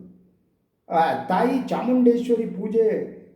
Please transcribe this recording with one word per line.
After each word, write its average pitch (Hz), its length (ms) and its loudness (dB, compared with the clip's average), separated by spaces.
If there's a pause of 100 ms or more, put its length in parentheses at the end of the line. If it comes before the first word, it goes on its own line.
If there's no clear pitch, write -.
(920)
ಆ, 156 320 0
ತಾಯಿ 247 420 0
ಚಾಮುಂಡೇಶ್ವರಿ 240 800 2
ಪೂಜೆ 202 720 -2 (180)